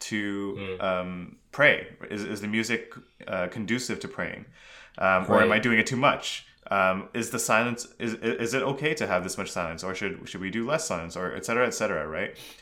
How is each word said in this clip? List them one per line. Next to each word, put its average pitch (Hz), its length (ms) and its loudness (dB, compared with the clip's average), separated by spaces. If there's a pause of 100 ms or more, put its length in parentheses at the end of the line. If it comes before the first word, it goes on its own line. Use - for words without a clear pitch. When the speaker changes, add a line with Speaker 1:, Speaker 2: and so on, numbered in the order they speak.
Speaker 1:
to, 101 580 -4
Speaker 2:
Mm. 95 260 -6
Speaker 1:
um, 90 520 -2 (160)
pray? 131 360 4 (220)
Is, 104 140 -4
is 104 180 -6
the 104 60 -6
music, 110 480 -2 (320)
uh, 92 200 -2
conducive 113 520 -4
to - 80 -10
praying? 95 380 -8 (520)
Um, 95 320 6
or 104 140 8
am 110 60 6
Speaker 2:
Right. 107 80 6
Speaker 1:
I - 20 6
doing 117 180 4
it 110 80 6
too 123 120 -2
much? - 500 2 (240)
Um, 95 420 2
is 113 160 -2
the 123 100 -4
silence, 117 480 2 (120)
is, 113 160 -2
is 113 400 -2
it 131 80 2
okay 147 320 0
to 120 120 -2
have 90 160 2
this 92 140 -6
much 95 140 -6
silence, 82 320 -4
or 92 100 -4
should, 90 340 -6
should 92 140 -10
we 95 80 -4
do 113 160 -2
less 151 220 -2
silence, 85 280 -4
or 90 200 -4
et - 100 -8
cetera, 120 220 2
et 117 80 -2
cetera, 90 320 -2
right? 80 280 -4 (260)